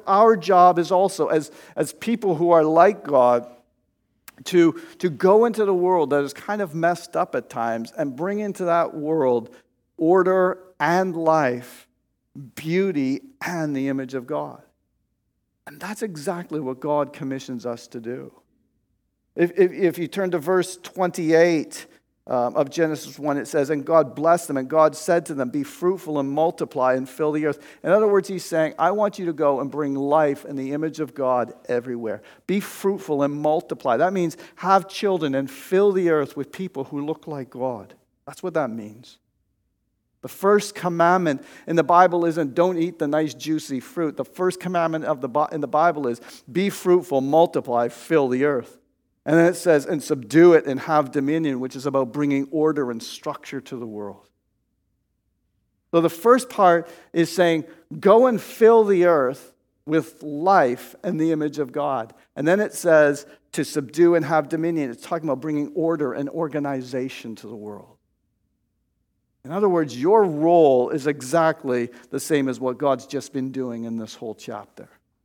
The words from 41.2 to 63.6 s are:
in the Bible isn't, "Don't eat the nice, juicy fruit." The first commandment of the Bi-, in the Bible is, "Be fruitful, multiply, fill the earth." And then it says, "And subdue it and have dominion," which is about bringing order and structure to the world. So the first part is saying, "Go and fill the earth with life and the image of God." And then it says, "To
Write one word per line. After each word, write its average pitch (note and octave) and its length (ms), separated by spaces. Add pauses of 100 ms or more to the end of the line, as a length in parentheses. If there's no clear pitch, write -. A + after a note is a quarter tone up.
in E3 80
the E3 80
Bible F3 420
isn't, D#3 300
"Don't F3 240
eat E3+ 180
the D#3 100
nice, D3 280
juicy C#3+ 440
fruit." D3+ 380
The C3 80
first F3+ 340
commandment E3 460
of C#3+ 160
the C3+ 80
Bi-, D3 220
in D#3+ 100
the C#3+ 60
Bible D3+ 400
is, A#2+ 140 (300)
"Be F#3+ 200
fruitful, F3 500
multiply, C3+ 680
fill C#3+ 400
the B2+ 160
earth." C#3 340 (480)
And D#3 100
then E3 100
it F3+ 80
says, D#3 320
"And D#3 160
subdue D3+ 500
it D#3 140
and C3+ 140
have D3+ 300
dominion," D3 480
which B2+ 160
is C3+ 120
about C3+ 240
bringing C#3+ 400
order D3+ 400
and A#2 100
structure - 600
to - 140
the A#2+ 100
world. G#2 440 (1600)
So E3+ 80
the E3 120
first A#3+ 360
part E3+ 400 (240)
is E3 200
saying, E3 340 (340)
"Go A3+ 280
and A3+ 120
fill A3+ 440
the G3 220
earth C#3+ 460 (360)
with D#3+ 340
life D3+ 800
and F3+ 160
the D#3+ 120
image D3+ 260
of C3+ 140
God." C3+ 420 (220)
And D3 120
then F#3 120
it G#3+ 140
says, D3+ 520 (280)
"To D#3+ 100